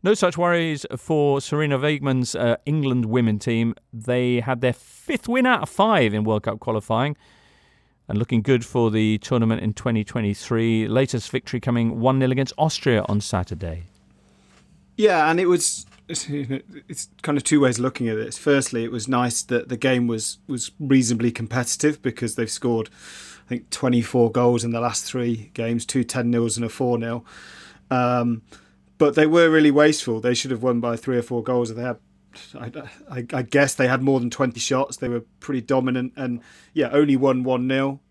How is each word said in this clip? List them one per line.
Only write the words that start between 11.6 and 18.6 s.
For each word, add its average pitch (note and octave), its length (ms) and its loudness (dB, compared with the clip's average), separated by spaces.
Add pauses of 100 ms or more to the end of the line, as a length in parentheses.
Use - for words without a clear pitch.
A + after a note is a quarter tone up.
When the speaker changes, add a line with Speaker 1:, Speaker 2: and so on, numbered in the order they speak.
Speaker 1:
coming A#2 380 -2
one C3 200 2
nil B2+ 120 2
against C3 280 -2
Austria C3+ 500 0
on G#2 140 0
Saturday. F2 600 -6 (1120)
Speaker 2:
Yeah, F3+ 320 4
and E3+ 100 2
it F#3 60 2
was, - 400 0 (220)
it's, D#3+ 200 -8
you C#3+ 180 -6
know, C3 140 -6 (280)
it's - 200 -12 (140)
kind D3 160 0
of B2+ 60 -4
two D3+ 160 4
ways B2 180 2
of A#2+ 60 -2
looking B2+ 240 -4
at A2 80 -2
this. A2+ 200 -8
Firstly, C3 480 0